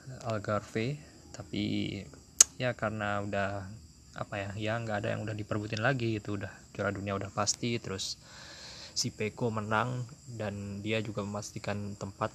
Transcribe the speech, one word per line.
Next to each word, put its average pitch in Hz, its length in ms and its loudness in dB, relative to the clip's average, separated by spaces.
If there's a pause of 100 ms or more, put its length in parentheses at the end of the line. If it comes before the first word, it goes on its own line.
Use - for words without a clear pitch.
(240)
Algarve, 110 720 0 (400)
tapi 104 640 0 (560)
ya 127 160 2
karena 104 560 2
udah, 98 400 2 (480)
apa - 240 -4
ya, 98 160 -2
ya 107 240 2
nggak 107 240 0
ada 113 80 2
yang 110 80 0
udah 110 160 -2
diperbutin 107 480 0
lagi 120 320 4
gitu, 104 240 0
udah 98 120 -6 (200)
juara 101 240 2
dunia 101 160 0
udah 98 160 0
pasti, 117 480 2
terus - 400 -4 (800)
si - 160 2
Pecco 110 400 0
menang 110 560 2 (160)
dan 101 560 -2
dia 107 240 2
juga 104 160 -2
memastikan 104 800 -2
tempat 101 340 -2